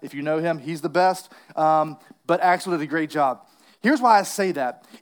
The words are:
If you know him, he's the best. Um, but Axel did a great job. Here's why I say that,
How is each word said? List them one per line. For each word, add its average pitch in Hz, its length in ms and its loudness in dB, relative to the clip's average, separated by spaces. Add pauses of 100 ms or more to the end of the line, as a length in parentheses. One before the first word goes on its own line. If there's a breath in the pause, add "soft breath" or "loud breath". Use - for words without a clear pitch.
If 135 120 -16
you 143 80 -8
know 156 180 -2
him, 165 200 -2
he's 147 220 -10
the 156 80 -4
best. 180 420 0 (240 loud breath)
Um, 156 420 2 (300 loud breath)
but 170 140 0
Axel 180 320 2
did 156 80 -2
a 151 60 -6
great 151 220 -4
job. 139 360 -2 (360 soft breath)
Here's 269 180 2
why 233 200 6
I 190 40 0
say 190 280 -4
that, 127 340 -4 (160 loud breath)